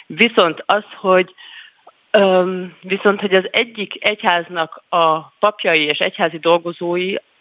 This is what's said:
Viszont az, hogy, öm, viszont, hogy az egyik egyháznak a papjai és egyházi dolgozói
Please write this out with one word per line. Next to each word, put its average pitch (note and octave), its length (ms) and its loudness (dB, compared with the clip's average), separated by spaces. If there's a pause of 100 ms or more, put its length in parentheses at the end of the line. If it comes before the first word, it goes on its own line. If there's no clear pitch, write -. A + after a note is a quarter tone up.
Viszont E3 600 0
az, G#3 180 0 (120)
hogy, F#3 380 0 (760)
öm, F#3 720 2
viszont, G3 400 -2
hogy F#3+ 140 0
az F#3 160 2
egyik A3+ 540 -4
egyháznak F3+ 840 -2
a D#3+ 320 2 (180)
papjai F#3 440 0
és D3 160 -2
egyházi F3 400 -2
dolgozói F3 760 -2 (260)